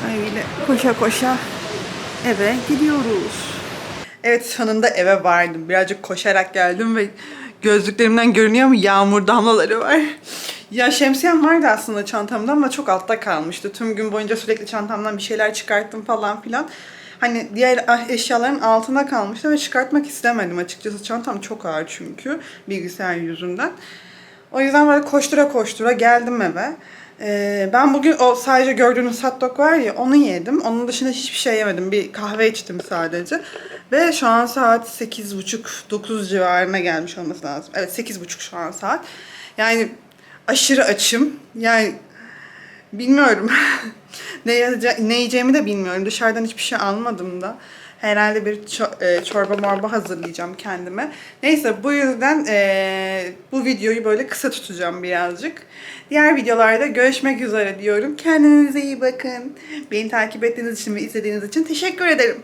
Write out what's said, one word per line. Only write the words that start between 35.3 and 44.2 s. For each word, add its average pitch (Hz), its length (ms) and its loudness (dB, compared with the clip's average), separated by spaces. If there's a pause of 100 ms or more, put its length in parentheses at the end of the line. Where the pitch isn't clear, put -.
buçuk, 220 320 -8 (200)
dokuz 208 400 -6
civarına 185 500 2
gelmiş 170 380 -4
olması 175 280 -10
lazım. 143 300 -10
Evet, 180 180 -4
sekiz 233 280 -8
buçuk - 200 -12
şu - 160 -14
an 170 140 -8
saat. 247 340 -6 (520)
Yani 226 320 0 (580)
aşırı 269 360 2
açım. 233 500 0 (220)
Yani 226 400 2 (1000)
bilmiyorum. 240 600 4
<laughs> - 40 6 (840)